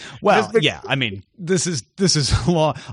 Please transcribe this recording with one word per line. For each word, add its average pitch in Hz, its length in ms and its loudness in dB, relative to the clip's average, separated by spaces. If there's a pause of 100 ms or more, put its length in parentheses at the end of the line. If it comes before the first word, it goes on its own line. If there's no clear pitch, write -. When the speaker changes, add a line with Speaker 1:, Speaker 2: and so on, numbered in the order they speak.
(200)
Speaker 1:
Well, 202 220 4
Speaker 2:
Just 208 140 -4
be- 226 60 4
Speaker 1:
yeah, 110 260 0
I 131 80 0
mean, 107 280 -4 (140)
this 175 300 -2
is, 165 160 -4 (140)
this 185 180 2
is 143 160 0
<laughs> - 160 0
a - 20 2
lo-, 156 240 2 (200)